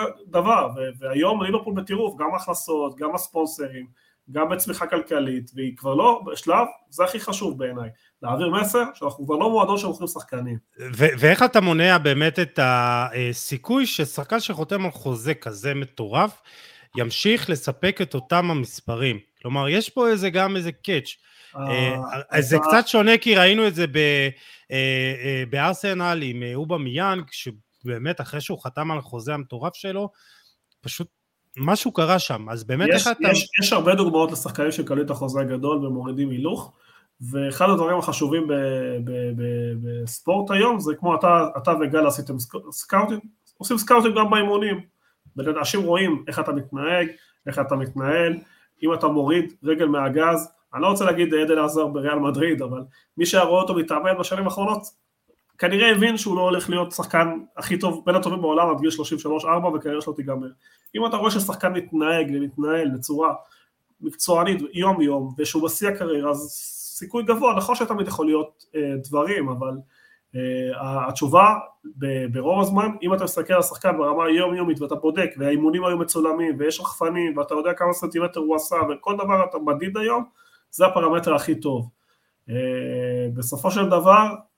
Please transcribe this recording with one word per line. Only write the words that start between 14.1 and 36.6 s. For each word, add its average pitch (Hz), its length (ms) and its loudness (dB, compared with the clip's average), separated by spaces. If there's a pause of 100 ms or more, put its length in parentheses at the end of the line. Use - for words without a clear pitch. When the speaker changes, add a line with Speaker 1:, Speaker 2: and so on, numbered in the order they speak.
Speaker 2:
שחותם 190 440 -4
על 175 60 -2
חוזה 131 440 -4
כזה 113 400 -8
מטורף, 139 680 -2 (540)
ימשיך 185 540 0
לספק 170 520 -2
את 165 120 -8
אותם 175 360 0
המספרים? 123 680 -4 (240)
כלומר, 139 260 -2
יש 202 220 0
פה 240 180 2
איזה, 196 220 0
גם 190 260 0
איזה 170 160 -4
קאץ'. 151 440 -4 (400)
Speaker 1:
אה, 139 140 -4
Speaker 2:
אה, 127 260 0 (340)
אז 147 180 2
זה 156 80 2
Speaker 1:
אתה 151 120 2
Speaker 2:
קצת 226 200 6
שונה, 226 300 6
כי 226 160 4
ראינו 196 320 6
את 196 80 0
זה 170 120 0
ב-, 143 120 -2
אה, 143 300 4 (420)
אה, 131 800 0
בארסנל 175 720 0
עם, 123 200 -6
אה, 120 120 -6
אובמיאנג, 160 760 -2
שבאמת 120 920 -8
אחרי 147 200 -8
שהוא 160 220 -8
חתם 151 280 -6
על 160 80 -2
החוזה 123 360 -8
המטורף 143 400 -8
שלו, 196 340 -6 (720)
פשוט - 280 -10 (480)
משהו 185 360 0
קרה 175 260 4
שם. 110 320 -6
אז 113 140 -8
באמת, 131 240 0
Speaker 1:
יש, - 60 6
Speaker 2:
איך 226 220 2
אתה 214 120 0
Speaker 1:
יש, 190 200 -2 (120)
יש - 120 2
הרבה 180 220 4
דוגמאות 160 380 2
לשחקנים 147 380 -4
שמקבלים 147 340 -2
את 143 60 -6
החוזה 135 300 -4
הגדול 135 460 -2
ומורידים 131 440 -4
הילוך, 131 420 -4 (580)